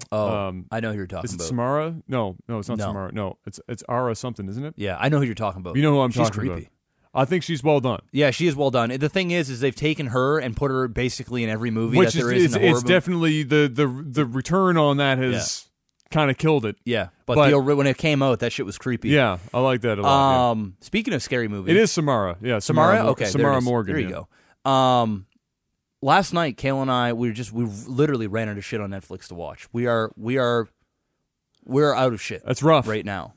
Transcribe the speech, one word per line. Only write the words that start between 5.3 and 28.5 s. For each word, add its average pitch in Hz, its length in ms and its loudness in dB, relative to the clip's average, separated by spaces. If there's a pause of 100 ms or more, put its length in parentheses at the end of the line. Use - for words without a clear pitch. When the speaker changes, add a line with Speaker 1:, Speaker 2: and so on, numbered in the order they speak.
Speaker 1:
talking 98 260 -6
about. 90 160 -6
Speaker 2:
You 139 60 2
know 151 100 4
who 139 80 4
I'm 127 100 0
Speaker 1:
She's 117 160 2
Speaker 2:
talking 104 120 -4
Speaker 1:
creepy. 92 140 -4 (100)
Speaker 2:
about. - 80 -20 (400)
I 135 140 2
think 170 180 -2
she's 151 200 -4
well 147 160 4
done. 120 220 -2 (100)
Speaker 1:
Yeah, 143 180 2
she 143 160 -2
is 160 100 2
well 139 160 2
done. 120 180 0
The 135 200 -2
thing 180 220 -2
is, 170 180 -2
is 120 120 -6
they've 135 140 0
taken 147 320 -2
her 127 300 2
and 127 180 -4
put 143 140 -2
her 131 180 0
basically 123 560 -4
in 113 60 -2
every 110 220 -4
movie 113 260 0
Speaker 2:
Which 170 160 6
Speaker 1:
that 165 60 -2
there 120 120 0
Speaker 2:
is, 180 120 4
Speaker 1:
is - 0 -
in - 20 6
Speaker 2:
it's, 135 100 2
Speaker 1:
a - 40 2
horror 175 120 6
Speaker 2:
it's 123 120 2
Speaker 1:
movie. 123 100 2
Speaker 2:
definitely 165 500 2
the, 147 300 4
the, 139 140 2
the 135 380 -2
return 170 520 0
on 147 200 4
that 139 200 2
has 123 480 -2 (460)
Speaker 1:
Yeah. 160 80 0
Speaker 2:
kinda 143 160 2
killed 151 300 2
it. 104 100 -4 (100)
Speaker 1:
Yeah, 110 220 -2 (180)
but 120 100 0
Speaker 2:
But 147 140 6
Speaker 1:
the 147 60 6
ori-, 139 180 4
when 139 140 4
it 135 100 0
came 151 240 2
out, 135 200 2
that 120 100 -2
shit - 140 -6
was 98 120 -10
creepy. 117 320 -4
Speaker 2:
Yeah, 123 300 4 (140)
I 120 80 0
like 131 200 2
that 110 160 0
a 101 60 -4
lot, 139 320 4
yeah. 123 160 4
Speaker 1:
Um, 104 300 -4
speaking 220 340 -4
of 123 80 -4
scary 120 240 -2
movies, 101 280 -2
Speaker 2:
It 202 40 8
is 220 120 4
Samara. 110 500 0
Yeah, 113 180 -2
Samara 156 380 4
Speaker 1:
Samara? 226 60 2
Speaker 2:
Mor-, - 100 2
Speaker 1:
Okay, 123 100 -2
there 104 80 -2
Speaker 2:
Samara 117 240 2
Speaker 1:
it - 40 2
is. 127 60 -2
Speaker 2:
Morgan, 120 280 0
Speaker 1:
There 151 100 -2
you 90 60 -4
Speaker 2:
yeah. 90 140 -10 (420)
Speaker 1:
go. 135 60 0
Um, 123 540 2 (800)
last 165 280 2
night, 170 260 -2
Kale 135 220 -2
and 131 120 -2
I, 120 220 0
we 117 200 -2
just, 107 180 -10
we 117 140 -2 (220)
literally 131 400 0
ran 107 220 -4
out 104 100 -8